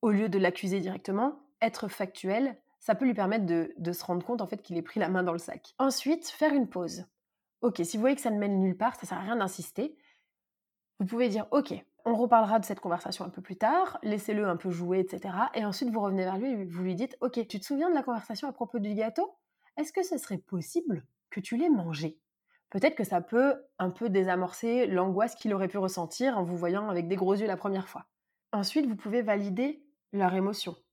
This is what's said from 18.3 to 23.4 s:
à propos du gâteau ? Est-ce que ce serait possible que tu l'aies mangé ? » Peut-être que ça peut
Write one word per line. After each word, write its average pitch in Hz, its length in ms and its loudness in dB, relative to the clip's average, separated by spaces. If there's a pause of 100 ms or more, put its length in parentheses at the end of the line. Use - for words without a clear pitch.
à 269 40 -6
propos - 260 -6
du 208 160 -2
gâteau ? 220 400 -2 (440)
Est-ce 302 140 -4
que 381 120 0
ce 359 160 -2
serait - 180 -6
possible 196 680 -4 (280)
que - 80 -6
tu 233 180 -4
l'aies 330 120 2
mangé ? » 165 500 0 (500)
Peut-être 277 260 2
que 226 80 0
ça 180 180 0
peut 254 340 4 (240)